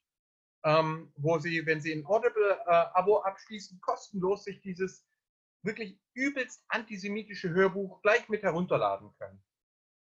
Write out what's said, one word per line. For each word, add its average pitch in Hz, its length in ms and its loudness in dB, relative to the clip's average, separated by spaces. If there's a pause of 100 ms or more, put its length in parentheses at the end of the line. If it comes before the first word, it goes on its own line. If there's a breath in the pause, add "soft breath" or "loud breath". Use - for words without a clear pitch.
(640)
ähm, 160 500 2
wo 156 240 0
Sie, 165 260 -2
wenn 160 140 0
Sie 156 140 -4
ein 151 120 -8
Audible, 208 600 2
äh, 175 60 2 (220)
Abo 190 280 4
abschließen, 190 580 -8
kostenlos 196 640 -4
sich 196 180 -12
dieses 185 460 -8 (560)
wirklich 190 360 -8 (140)
übelst 269 540 -4
antisemitische 208 840 -6
Hörbuch 190 500 0
gleich 226 280 2
mit 214 140 -4
herunterladen 123 760 0
können. 98 240 -16 (680)